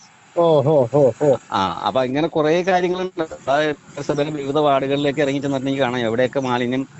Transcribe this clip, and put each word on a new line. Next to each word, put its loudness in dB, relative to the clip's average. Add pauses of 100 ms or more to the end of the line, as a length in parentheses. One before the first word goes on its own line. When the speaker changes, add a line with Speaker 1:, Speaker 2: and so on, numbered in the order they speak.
(380)
Speaker 1:
ഓ, 4
ഓ, 4
ഓ, 6 (120)
ഓ. 4 (160)
Speaker 2:
ആ. -2
അപ്പൊ 0
ഇങ്ങനെ -2
കുറെ 0
കാര്യങ്ങളുണ്ട്. 0
അതായത് -2
നഗരസഭയിലെ -6
വിവിധ -4
വാർഡുകളിലേക്ക് 0
ഇറങ്ങി 0
ചെന്നിട്ടുണ്ടെങ്കിൽ -2
കാണാം -2
എവിടെയൊക്കെ 0
മാലിന്യം -2 (120)